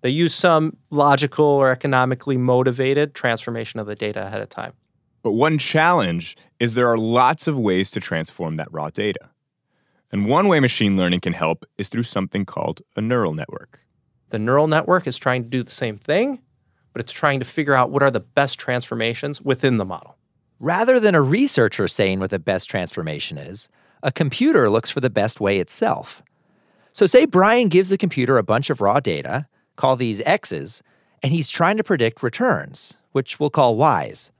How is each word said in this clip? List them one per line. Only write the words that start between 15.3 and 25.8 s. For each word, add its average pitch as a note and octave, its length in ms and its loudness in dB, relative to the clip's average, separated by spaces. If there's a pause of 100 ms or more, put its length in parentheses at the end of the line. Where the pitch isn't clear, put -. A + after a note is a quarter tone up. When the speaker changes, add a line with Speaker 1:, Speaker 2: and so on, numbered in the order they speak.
Speaker 1:
to A#2 80 -10
do B2+ 140 -4
the - 80 -12
same G#2+ 260 -6
thing, A#3 420 -2 (540)
but - 60 -10
it's - 120 -8
trying C#3 280 0
to B2 80 -6
figure C#3+ 260 -2
out B2+ 160 4
what C#3 140 2
are C#3 80 4
the A#2 80 -2
best - 400 -2
transformations A#2+ 840 -6
within C3 360 0
the G2+ 80 -2
model. F#2 320 -14 (420)
Speaker 3:
Rather A3 400 2
than G#3+ 160 4
a D3+ 60 6
researcher C3+ 680 2
saying F#2+ 320 0
what F#2+ 100 -4
the G2 80 -2
best F#2 320 -2
transformation E2 680 -6
is, F#2 300 -16 (340)
a C#3+ 80 -2
computer D#3+ 580 2
looks A2 220 0
for - 80 -4
the B2+ 100 0
best G#2 320 -2
way G2+ 160 2
itself. - 640 -4 (720)